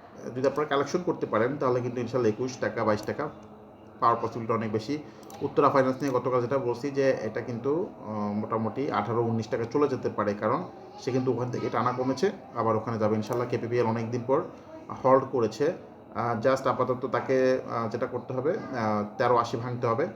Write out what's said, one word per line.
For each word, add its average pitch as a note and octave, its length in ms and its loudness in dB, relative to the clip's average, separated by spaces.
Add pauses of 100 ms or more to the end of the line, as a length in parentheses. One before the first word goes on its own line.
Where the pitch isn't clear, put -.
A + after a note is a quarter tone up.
(360)
যদি C3 100 2
আপনারা D3 220 2
কালেকশন C#3 380 0
করতে D#3+ 200 -2
পারেন A2+ 300 2
তাহলে B2+ 240 2
কিন্তু A#2+ 200 -4
ইনশাল্লাহ A2+ 320 2
একুশ B2+ 280 -4
টাকা, A2+ 240 -2
বাইশ G#2+ 180 2
টাকা C#3 260 -4 (720)
পাওয়ার A#2 220 4
পসিবিলিটি A2+ 300 -2
অনেক A2 200 0
বেশি। C#3+ 260 -2 (440)
উত্তরা C#3+ 280 4
ফাইন্যান্স C3 320 4
নিয়ে C#3 120 0
গতকাল B2 260 2
যেটা A#2+ 180 0
বলছি A#2+ 320 -2
যে C3+ 200 4
এটা A2 300 -2
কিন্তু, C3+ 460 -2
আহ, - 260 -12 (200)
মোটামুটি A2+ 580 -2
আঠারো A2+ 320 0
উনিশ A2+ 240 0
টাকা A#2 180 -2
চলে C#3+ 240 2
যেতে B2+ 200 -2
পারে, G#2 260 0
কারণ A2+ 300 0 (360)
সে B2 120 -4
কিন্তু C3 200 2
ওখান A#2+ 180 -4
থেকে A#2+ 180 -4
টানা A#2+ 240 0
কমেছে, C3 380 0 (240)
আবার A2+ 220 2
ওখানে A2+ 220 -2
যাবে G#2+ 180 2
ইনশাল্লাহ। A#2+ 320 -2
কেপিপিএল A#2+ 380 0
অনেক A2+ 240 -2
দিন A#2+ 160 -2
পর C#3 160 2 (600)
হল্ট C3 280 8
করেছে, C3+ 400 2 (420)
আহ, A#2 260 -2
just C3 280 4
আপাতত B2+ 440 0
তাকে, C3 480 2 (100)
আহ, A#2 180 -2
যেটা A#2+ 180 -2
করতে B2 280 -6
হবে, B2+ 160 0
আহ, G#2+ 680 -2
তেরো B2 180 6
আশি A#2+ 200 2
ভাঙতে B2 300 -4
হবে, A#2+ 300 2